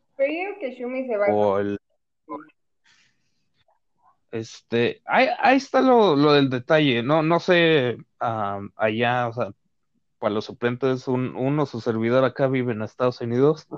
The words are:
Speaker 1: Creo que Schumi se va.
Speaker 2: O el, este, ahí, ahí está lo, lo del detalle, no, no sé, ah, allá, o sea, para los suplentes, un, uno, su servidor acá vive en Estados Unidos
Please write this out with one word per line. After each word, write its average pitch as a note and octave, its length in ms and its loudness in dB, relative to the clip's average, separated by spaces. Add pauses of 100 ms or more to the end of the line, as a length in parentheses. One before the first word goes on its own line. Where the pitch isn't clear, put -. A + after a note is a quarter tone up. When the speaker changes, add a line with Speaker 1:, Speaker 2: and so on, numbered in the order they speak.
(160)
Speaker 1:
Creo F4 440 -4
que B3+ 160 -8
Schumi B3+ 320 -8
se A3+ 100 -4
va. G3+ 160 0
Speaker 2:
O G#3 240 2
el, G3+ 220 -4 (2500)
este, A#2 720 -4
ahí, A3 220 2 (120)
ahí C4 180 4
está C4 240 0
lo, A#3 340 4
lo D3 180 4
del C#3 180 4
detalle, B2+ 500 2
no, D3+ 220 0
no E3 160 0
sé, D#3+ 580 2 (220)
ah, G#2 420 -4 (140)
allá, A#2+ 540 -2
o A2 40 -10
sea, A2 180 -6 (680)
para G#2+ 160 -2
los G#2+ 100 -4
suplentes, B2+ 640 -4
un, B2+ 280 -4
uno, C#3 300 -2
su A#2 160 -10
servidor A#2 440 0
acá C3 220 -2
vive B2+ 260 -2
en G#2+ 100 -6
Estados B2 380 -4
Unidos B2+ 460 0 (100)